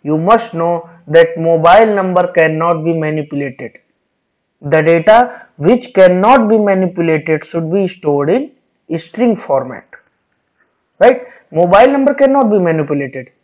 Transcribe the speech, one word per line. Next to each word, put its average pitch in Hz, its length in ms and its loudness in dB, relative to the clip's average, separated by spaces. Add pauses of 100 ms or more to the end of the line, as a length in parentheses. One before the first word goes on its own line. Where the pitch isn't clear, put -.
You 151 140 -4
must 202 380 -2
know 170 340 -4 (200)
that 165 280 2
mobile 170 580 2
number 180 380 -2
cannot 160 500 -2
be 165 120 -2
manipulated. 147 760 -8 (880)
The 151 180 0
data 190 760 2
which 240 360 0
cannot 196 560 4
be 220 80 2
manipulated 170 880 -2
should 165 260 -8
be 190 180 -2
stored 143 420 -4
in - 680 -8
string 226 380 -4
format, 127 500 -8 (1120)
right? 247 260 2 (280)
Mobile 190 400 4
number 277 220 0
cannot 269 360 0
be 208 80 0
manipulated. 143 720 -4 (120)